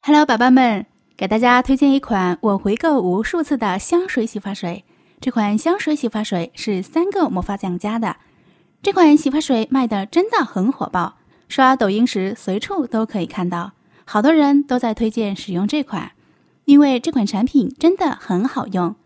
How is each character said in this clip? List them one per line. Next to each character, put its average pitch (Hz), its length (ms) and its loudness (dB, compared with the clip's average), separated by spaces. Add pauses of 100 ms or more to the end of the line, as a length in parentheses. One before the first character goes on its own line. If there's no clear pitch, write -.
Hello， 294 200 4
宝 240 100 0
宝 247 140 2
们， 240 340 4 (320)
给 190 100 -4
大 214 120 0
家 247 240 4
推 269 120 0
荐 277 200 4
一 277 40 2
款 185 440 0
我 202 160 2
回 196 180 -2
购 294 240 0
无 185 240 0
数 339 180 -4
次 285 140 -2
的 202 220 -4
香 349 280 -2
水 226 200 -2
洗 208 120 -10
发 196 140 -8
水。 185 320 -8 (340)
这 262 120 -4
款 214 260 0
香 311 240 0
水 302 160 -2
洗 233 140 -4
发 214 120 -6
水 180 320 -4
是 190 280 -4
三 349 280 -2
个 349 200 0
魔 180 100 -2
法 196 160 -6
匠 180 220 -6
家 214 200 -6
的。 214 180 -4 (640)
这 392 100 0
款 311 240 6
洗 285 140 0
发 294 100 0
水 233 300 0
卖 262 160 0
得 202 180 -4
真 359 240 0
的 403 160 0
很 208 260 -2
火 - 200 -6
爆， 175 240 -4 (340)
刷 262 260 4
抖 233 140 0
音 214 180 2
时 196 300 -2
随 190 240 -4
处 339 260 -4
都 220 200 -2
可 202 160 -6
以 - 20 -2
看 180 240 -6
到， 175 240 -6 (320)
好 - 160 -2
多 269 100 4
人 285 320 4
都 247 160 -2
在 233 140 -2
推 220 160 -2
荐 208 260 -4
使 190 200 -10
用 190 120 0
这 285 160 -2
款， 170 280 -8 (560)
因 285 140 8
为 269 200 2
这 330 100 -4
款 220 160 0
产 214 200 -2
品 269 320 0
真 359 180 2
的 330 140 0
很 190 360 -2
好 - 200 -4
用。 180 280 -2 (100)